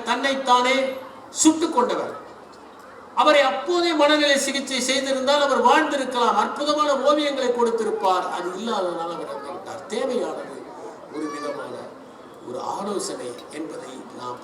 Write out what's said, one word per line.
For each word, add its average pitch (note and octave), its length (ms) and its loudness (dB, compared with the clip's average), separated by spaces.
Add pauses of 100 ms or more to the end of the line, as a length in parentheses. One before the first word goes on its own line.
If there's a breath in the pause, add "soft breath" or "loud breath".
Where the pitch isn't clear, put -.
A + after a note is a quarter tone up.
தன்னைத்தானே B3+ 720 2 (540)
சுட்டுக் D#4+ 460 2
கொண்டவர். - 380 0 (1000)
அவரை C#4+ 260 6
அப்போதே F4 520 2
மனநிலை D4 440 6
சிகிச்சை C4 440 -2
செய்திருந்தால் C4+ 600 2
அவர் B3+ 240 4
வாழ்ந்திருக்கலாம், C4 720 4
அற்புதமான D4 580 2
ஓவியங்களை C4+ 580 2
கொடுத்திருப்பார். A3 760 2
அது F3 180 -4 (100)
இல்லாததனால் F3+ 580 -4
அவர் D#3 120 -8
இறந்து C#3 240 -10
விட்டார். - 360 -12
தேவையானது G#3+ 680 -4 (600)
ஒரு D3+ 140 -6
விதமான - 440 -8 (720)
ஒரு A#2+ 120 -8
ஆலோசனை E3 680 -6 (220)
என்பதை C#3+ 400 -10 (280)
நாம் B2 240 -10